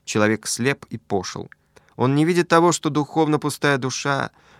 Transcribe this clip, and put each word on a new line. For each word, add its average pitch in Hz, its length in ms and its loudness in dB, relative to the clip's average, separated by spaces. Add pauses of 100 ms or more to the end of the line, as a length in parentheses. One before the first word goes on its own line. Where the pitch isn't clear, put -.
человек 107 420 0
слеп 135 440 -4
и 113 80 -10
пошел. - 520 -6 (460)
Он 123 180 2
не 147 100 4
видит 170 240 0
того, 170 240 4
что 156 180 -4
духовно 151 480 0
пустая 143 400 -2
душа, 131 520 -4 (300)